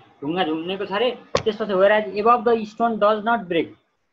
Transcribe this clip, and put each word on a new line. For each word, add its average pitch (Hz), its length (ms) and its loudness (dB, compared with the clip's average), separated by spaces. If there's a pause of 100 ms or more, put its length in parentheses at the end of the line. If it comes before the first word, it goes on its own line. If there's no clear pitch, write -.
(220)
ढुङ्गा 170 220 -2
झुन्डेको 170 420 -4
छ 190 60 -10
अरे, 226 180 0 (340)
त्यसपछि 214 280 -4
whereas 202 480 4
above 233 240 4
the 226 220 2
stone 226 320 -2
does 208 260 2
not 233 140 0 (100)
break। 160 180 0 (460)